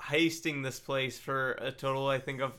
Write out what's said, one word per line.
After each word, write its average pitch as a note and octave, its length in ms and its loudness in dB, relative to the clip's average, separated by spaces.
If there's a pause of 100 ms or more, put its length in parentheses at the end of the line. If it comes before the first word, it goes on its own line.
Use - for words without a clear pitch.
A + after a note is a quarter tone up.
heisting D#3 640 2
this C3 160 -4
place C3+ 400 -2
for C3 340 0
a C3 200 -4
total, C3+ 340 0
I C3+ 120 4
think, C3 200 -6
of C3 200 0